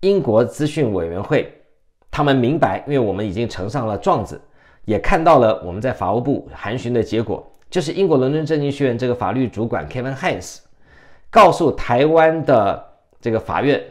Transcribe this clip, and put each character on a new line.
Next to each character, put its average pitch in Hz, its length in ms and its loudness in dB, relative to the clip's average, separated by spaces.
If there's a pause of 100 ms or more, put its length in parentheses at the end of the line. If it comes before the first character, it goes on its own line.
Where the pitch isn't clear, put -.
英 196 200 2
国 120 240 2
资 143 220 -4
讯 147 260 -2
委 87 140 -2
员 87 160 -8
会 - 280 -2 (600)
他 151 120 -4
们 139 140 2
明 131 220 0
白， 107 280 -2
因 143 60 -6
为 143 60 0
我 110 120 0
们 101 160 -4
已 98 60 -6
经 113 160 -4
呈 92 180 -8
上 117 200 -6
了 104 100 -4
状 117 260 0
子， 76 160 -12 (460)
也 104 140 -2
看 165 240 0
到 160 160 6
了 110 260 4
我 87 80 -8
们 98 80 -8
在 123 100 -2
法 98 220 -4
务 117 80 0
部 127 320 -4
函 107 240 -8
询 120 160 -6
的 117 100 0
结 110 200 -2
果， - 280 -8 (200)
就 180 100 -2
是 156 120 -6
英 196 140 0
国 156 120 4
伦 127 140 0
敦 156 120 -2
政 156 160 -2
经 143 100 -2
学 143 140 -2
院 120 140 0
这 123 100 -2
个 123 60 0
法 101 180 -4
律 127 160 -2
主 110 180 -6
管 92 220 -6
Kevin 127 260 -8
Hines 131 440 -6 (720)
告 202 200 8
诉 156 220 2
台 123 320 2
湾 160 400 4
的 101 400 2 (340)
这 117 120 -4
个 110 100 0
法 92 220 -4
院 139 280 0